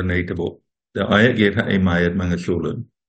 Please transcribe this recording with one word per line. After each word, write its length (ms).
na 160
itabo. 400
Da 160
ay 240
gid 240
ha 80
ay 160
mayad 320
mga 240
sulod. 400